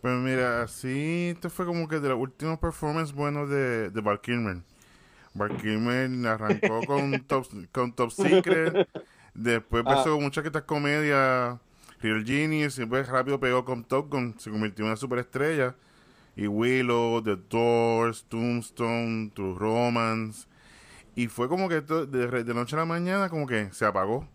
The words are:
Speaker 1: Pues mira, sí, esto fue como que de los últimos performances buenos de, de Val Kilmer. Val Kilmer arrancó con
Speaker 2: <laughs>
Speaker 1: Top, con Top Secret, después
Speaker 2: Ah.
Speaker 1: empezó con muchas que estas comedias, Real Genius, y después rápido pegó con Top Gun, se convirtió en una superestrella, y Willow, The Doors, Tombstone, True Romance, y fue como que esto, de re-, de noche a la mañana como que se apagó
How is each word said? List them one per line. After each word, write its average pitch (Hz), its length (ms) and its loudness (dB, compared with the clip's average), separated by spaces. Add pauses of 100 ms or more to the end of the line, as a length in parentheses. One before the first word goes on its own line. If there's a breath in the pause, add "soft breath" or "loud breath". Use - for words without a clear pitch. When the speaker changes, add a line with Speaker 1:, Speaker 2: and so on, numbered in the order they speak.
Speaker 1:
Pues 127 160 0
mira, 123 520 0
sí, 156 640 -4
esto 170 160 -8
fue 180 160 -6
como 170 220 -2
que 156 120 -2
de 143 80 0
los 127 100 0
últimos 147 400 -4
performances 156 560 -2
buenos 147 340 -2
de, 123 420 0
de 110 100 -4
Val 104 200 0
Kilmer. 113 380 -2 (760 loud breath)
Val 104 220 -2
Kilmer 120 520 0 (200)
arrancó 110 580 0
con 139 340 0
Speaker 2:
<laughs> 127 60 -20
Speaker 1:
Top, 135 200 0 (260)
con 123 200 -2
Top 117 180 0
Secret, 175 760 4 (460 loud breath)
después 117 520 0
Speaker 2:
Ah. 131 40 2
Speaker 1:
empezó 139 240 4
con 147 100 0
muchas 143 180 -2
que 156 60 -6
estas 147 140 -4
comedias, 139 960 2 (420 loud breath)
Real 110 240 0
Genius, 147 540 0
y 123 40 -4
después 123 260 -2
rápido 131 320 0
pegó 127 240 2
con 127 200 -6
Top 143 260 0
Gun, 123 280 -4
se - 120 -12
convirtió 107 340 -2
en 110 60 0
una 110 60 0
superestrella, 127 760 -2 (600 soft breath)
y 101 100 -2
Willow, 117 760 2
The 104 140 0 (120)
Doors, 117 800 2
Tombstone, 117 1040 -2
True 95 240 -4
Romance, 113 880 0 (680 loud breath)
y 120 120 0
fue 120 200 -2
como 185 200 0
que 165 100 2
esto, 151 280 -2
de 127 200 0
re-, 120 180 -2
de 117 100 -2
noche 120 220 -2
a 156 40 0
la 165 40 0
mañana 175 440 0
como 156 180 -4
que 107 260 -2
se - 140 -2
apagó 101 480 0